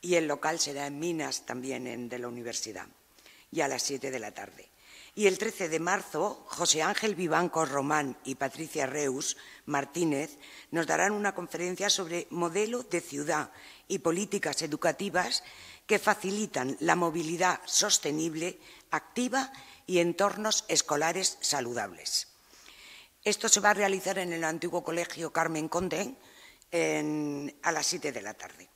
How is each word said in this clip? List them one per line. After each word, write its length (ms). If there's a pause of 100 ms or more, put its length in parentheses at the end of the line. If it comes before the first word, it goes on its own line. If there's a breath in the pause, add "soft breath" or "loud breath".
Y 140
el 120
local 320
será 280
en 100
Minas, 480
también 420
en, 200
de 120
la 100
universidad, 580 (640 loud breath)
y 100
a 60
las 160
siete 280
de 80
la 120
tarde. 380 (460 loud breath)
Y 120
el 100
trece 320
de 100
marzo, 680
José 340
Ángel 320
Vivanco 520
Román 580
y 100
Patricia 540
Reus 500 (300 loud breath)
Martínez 720 (320 loud breath)
nos 160
darán 240
una 240
conferencia 560
sobre 400
modelo 500
de 180
ciudad 520 (360 loud breath)
y 120
políticas 640
educativas 800 (420 loud breath)
que 140
facilitan 800
la 160
movilidad 680
sostenible, 960 (300 loud breath)
activa 640 (320 loud breath)
y 140
entornos 680
escolares 760
saludables. 880 (960 loud breath)
Esto 260
se 100
va 100
a 60
realizar 420
en 160
el 100
antiguo 400
Colegio 480
Carmen 380
Conde 460 (560 loud breath)
en, 880
a 100
las 140
siete 260
de 100
la 120
tarde. 420